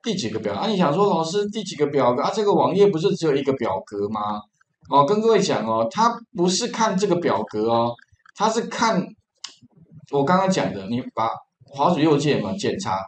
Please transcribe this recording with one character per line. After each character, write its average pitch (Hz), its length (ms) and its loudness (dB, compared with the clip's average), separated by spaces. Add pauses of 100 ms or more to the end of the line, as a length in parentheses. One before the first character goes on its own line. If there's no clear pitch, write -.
第 220 120 -2
几 127 140 -4
个 110 100 -6
表， 101 160 -4
啊， 190 140 -4
你 208 80 0
想 156 160 2
说 202 160 2
，“老 170 160 0
师， 202 240 -2
第 208 160 -8
几 175 100 -10
个 143 120 2
表 131 280 2
格？ 139 80 -2
啊， 190 100 0
这 214 120 -2
个 202 80 4
网 156 220 2
页 202 120 6
不 160 120 2
是 185 180 0
只 165 100 -2
有 139 80 2
一 135 80 0
个 131 120 0
表 95 320 -4
格 101 240 -4
吗？” 107 300 -6 (500)
哦， 139 160 6
跟 208 140 0
各 226 120 4
位 202 80 4
讲 113 260 0
哦， 113 240 0
它 226 240 2 (220)
不 180 100 2
是 196 220 0
看 220 280 -2
这 196 100 2
个 175 100 2
表 113 280 0
格 110 260 -2
哦， 117 240 2 (400)
它 214 160 0
是 220 120 -2
看 185 400 0 (1080)
我 143 120 2
刚 180 160 4
刚 190 120 2
讲 156 240 0
的， 95 140 -10
你 120 120 -2 (140)
把 113 160 -2 (340)
滑 143 300 -2
鼠 147 40 -2
右 151 200 4
键 131 240 0
嘛， 104 100 -6
检 107 260 -4
查。 101 300 -4